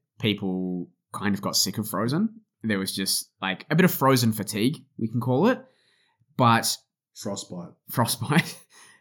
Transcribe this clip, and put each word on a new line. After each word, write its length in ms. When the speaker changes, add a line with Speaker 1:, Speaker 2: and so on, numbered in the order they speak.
Speaker 1:
People 720
kind 200
of 60
got 160
sick 220
of 100
Frozen. 400
There 160
was 160
just, 360
like, 300
a 60
bit 100
of 40
Frozen 420
fatigue, 520
we 100
can 120
call 280
it. 100
But 400
Speaker 2:
Frostbite. 580
Speaker 1:
Frostbite. 720
<laughs> 80